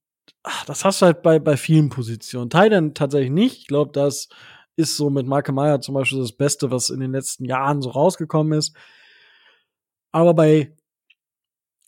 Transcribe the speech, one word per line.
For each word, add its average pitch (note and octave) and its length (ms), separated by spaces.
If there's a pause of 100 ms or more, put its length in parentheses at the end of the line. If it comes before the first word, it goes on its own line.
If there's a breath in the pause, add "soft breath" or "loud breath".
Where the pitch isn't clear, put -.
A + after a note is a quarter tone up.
(420)
ach, - 240
das - 180
hast F#3+ 160
du F#3+ 60
halt E3 160
bei, D#3+ 160
bei D3 180
vielen D#3 320
Positionen. A#2+ 640
Tight G#3 220
End D#3+ 240
tatsächlich C#3 340
nicht. G#3 280
Ich - 100
glaub, C#3+ 240
das C#3 360 (460 loud breath)
ist D#3+ 220
so D3 140
mit C#3 160
Michael C#3 280
Mayer C#3+ 280
zum C#3 120
Beispiel C3+ 240
das B2 140
Beste, C#3 380
was B2 180
in B2+ 100
den C3 140
letzten C3 320
Jahren C3+ 380
so B2+ 80
rausgekommen D#3 680
ist. D3+ 160 (1400 soft breath)
Aber E3+ 200
bei D#3 420 (1120)